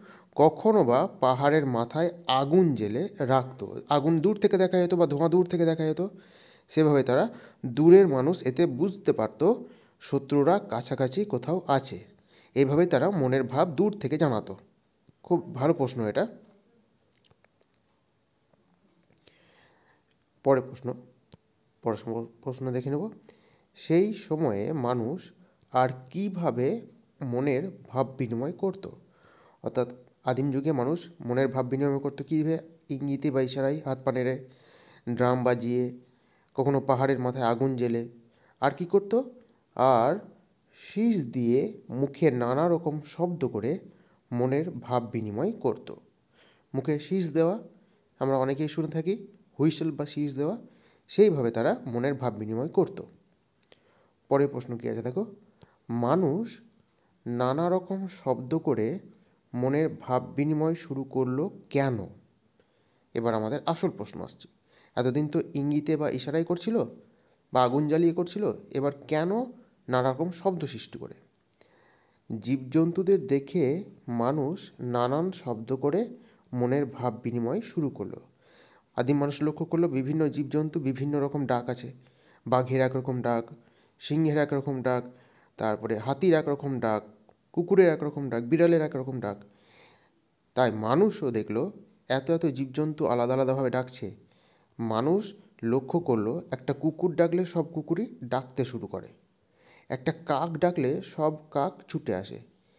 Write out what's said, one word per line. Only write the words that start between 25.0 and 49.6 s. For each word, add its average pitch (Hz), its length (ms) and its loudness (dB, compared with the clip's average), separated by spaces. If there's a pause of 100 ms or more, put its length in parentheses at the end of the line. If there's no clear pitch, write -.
আর 127 180 4 (200)
কিভাবে 170 800 -2 (340)
মনের 135 500 -2 (160)
ভাব 127 300 -2
বিনিময় 123 340 -4
করত? 185 380 -6 (760)
অর্থাৎ 123 240 -2 (360)
আদিম 131 280 -2
যুগে 139 200 -2
মানুষ 143 380 -2 (120)
মনের 127 260 0
ভাব 127 200 -2
বিনিময় 139 320 0
করতো 139 240 -8
কীভাবে? 156 360 -2 (300)
ইঙ্গিতে 139 420 -4
বা 131 100 2
ইশারায়, 135 440 -2
হাত 131 200 -4
পা 135 60 0
নেড়ে, 127 360 -2 (640)
ড্রাম 123 340 2
বাজিয়ে, 123 540 0 (580)
কখনো 135 260 2
পাহাড়ের 135 380 2
মাথায় 127 240 -2
আগুন 120 320 2
জেলে। 117 340 -2 (500)
আর 139 120 2
কি 170 140 -6
করতো? 202 460 0 (440)
আর 131 440 4 (720)
শিস 208 320 0
দিয়ে 123 640 0
মুখে 139 420 0
নানা 123 380 2
রকম 160 360 -2
শব্দ 165 420 -4
করে 120 320 -4 (520)
মনের 131 400 0
ভাব 120 400 -2
বিনিময় 113 400 -4
করত। - 420 -4 (800)
মুখে 147 240 -2
শিস 180 320 -4
দেওয়া, 165 280 2 (600)
আমরা 135 180 2
অনেকেই 135 300 0
শুনে 156 200 -4
থাকি, 175 400 -4 (320)
হুইসেল 131 320 0